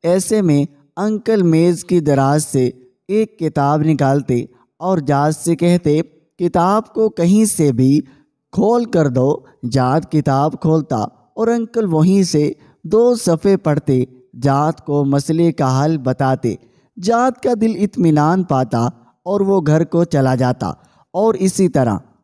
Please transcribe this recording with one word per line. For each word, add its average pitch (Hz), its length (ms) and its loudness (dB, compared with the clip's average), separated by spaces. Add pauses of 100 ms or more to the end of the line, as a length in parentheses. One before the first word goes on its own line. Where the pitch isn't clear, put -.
ऐसे 190 380 0
में 156 260 2 (300)
अंकल 208 460 -2
मेज़ 165 420 2
की 180 160 0
दराज 143 400 0
से 135 220 -2 (460)
एक 214 300 -2
किताब 151 420 0
निकालते 139 680 0 (300)
और 180 200 -2
जाद 143 320 0
से 165 240 -4
कहते, 170 460 0 (380)
"किताब 185 480 0
को 220 220 -2
कहीं 196 360 2
से 151 260 0
भी 131 320 2 (500)
खोल 233 320 0
कर 165 240 0
दो।" 127 360 -2 (200)
जाद 127 400 0
किताब 143 500 -2
खोलता 156 840 -4
और 220 120 0
अंकल 226 380 -4
वहीं 180 360 2
से 151 320 -2 (300)
दो 233 300 2
सफ़े 190 420 0
पढ़ते, 143 500 0 (280)
जाद 143 440 0
को 143 240 -2
मसले 160 480 0
का 135 160 -2
हल 143 300 0
बताते। 131 600 -2 (400)
जाद 233 400 0
का - 180 -2
दिल 220 220 -2
इत्मीनान 170 680 0
पाता 127 480 -2 (340)
और 196 180 -2
वो 196 180 0
घर 156 220 2
को 170 220 0
चला 135 300 0
जाता। 123 400 -2 (380)
और 214 220 0
इसी 190 340 0
तरह 123 300 0 (240)